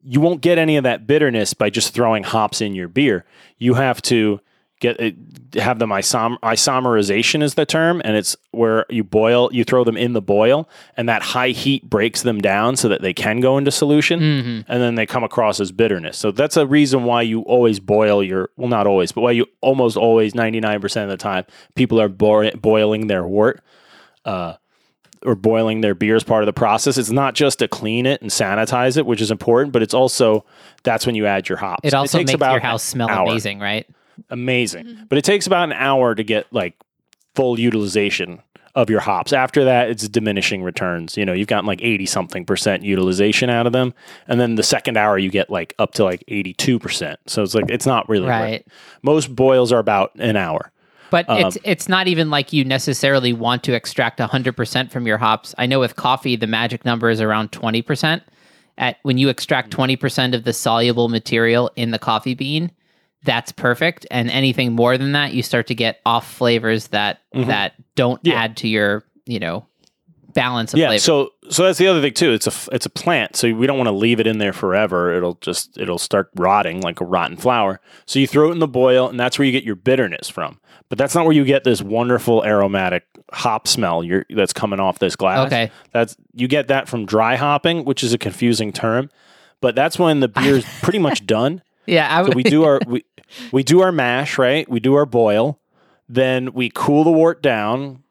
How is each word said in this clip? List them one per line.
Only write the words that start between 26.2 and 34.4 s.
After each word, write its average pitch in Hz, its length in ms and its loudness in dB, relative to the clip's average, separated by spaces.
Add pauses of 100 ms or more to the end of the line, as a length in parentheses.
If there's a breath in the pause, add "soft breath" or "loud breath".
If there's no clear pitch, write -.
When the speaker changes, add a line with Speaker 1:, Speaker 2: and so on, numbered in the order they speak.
Speaker 1:
part 110 220 0
of - 20 0
the 104 60 -2
process. 113 440 0
It's 113 140 -2
not 135 240 0
just 143 240 0
to 123 80 0
clean 117 400 -4
it 139 160 -2
and 107 80 -10
sanitize 113 680 0
it, 156 100 0
which 113 140 -2
is 110 120 -2
important, 123 400 2
but 120 100 2
it's 107 120 -2
also, 120 500 2 (400 soft breath)
that's 113 220 0
when 120 100 -2
you 107 100 0
add 98 220 -2
your 90 100 -4
hops. 95 240 -6
Speaker 2:
It 143 120 0
also 139 240 0
Speaker 1:
takes 165 100 0
Speaker 2:
makes 135 80 2
Speaker 1:
about 139 160 2
Speaker 2:
your 127 80 2
house 117 320 -4
Speaker 1:
an 131 60 -6
Speaker 2:
smell 113 100 0
Speaker 1:
hour. 95 200 0
Speaker 2:
amazing, 104 300 -4
right? 101 260 -4 (460 soft breath)
Speaker 1:
Amazing. 120 560 -2